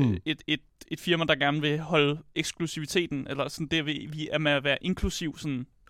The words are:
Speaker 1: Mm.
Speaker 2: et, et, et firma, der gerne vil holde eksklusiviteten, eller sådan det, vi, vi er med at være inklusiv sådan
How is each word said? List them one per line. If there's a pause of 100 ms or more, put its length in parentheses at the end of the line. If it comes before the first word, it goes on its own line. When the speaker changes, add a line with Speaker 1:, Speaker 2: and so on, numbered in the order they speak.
Speaker 1:
Mm.
Speaker 2:
et,
et, (280)
et
firma,
der
gerne
vil
holde (180)
eksklusiviteten,
eller
sådan
det,
vi,
vi
er
med
at
være
inklusiv
sådan (240)